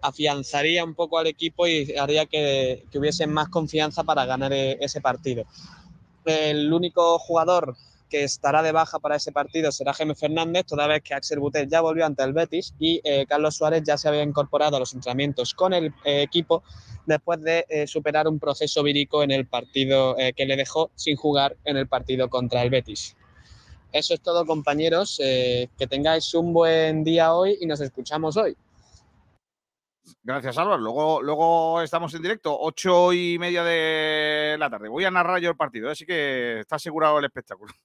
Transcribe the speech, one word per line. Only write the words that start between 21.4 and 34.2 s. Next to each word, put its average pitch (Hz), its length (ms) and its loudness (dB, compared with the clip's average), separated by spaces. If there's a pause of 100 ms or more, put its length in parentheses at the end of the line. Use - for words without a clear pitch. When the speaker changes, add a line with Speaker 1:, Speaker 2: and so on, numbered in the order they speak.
Speaker 1:
en 147 120 -2
el 131 120 -2
partido 127 420 -2
contra 123 320 -2
el 123 80 2
Betis. 120 460 -4 (720)
Eso 156 240 0
es 165 60 -4
todo, 170 260 0
compañeros. 160 760 0
Eh, 127 560 0
que 131 120 -4
tengáis 156 460 0
un 170 180 0
buen 160 500 4
día 160 320 4
hoy 190 260 2
y 175 60 -6
nos 151 140 -4
escuchamos 151 560 -4
hoy. 196 200 0 (1700)
Speaker 2:
Gracias, 127 360 -6
Álvaro. 175 220 0
Luego, 139 420 -2
luego 165 600 0
estamos 165 320 -4
en 165 80 -10
directo, 170 360 -4
ocho 180 540 4
y 175 260 0
media 175 260 -2
de 156 960 0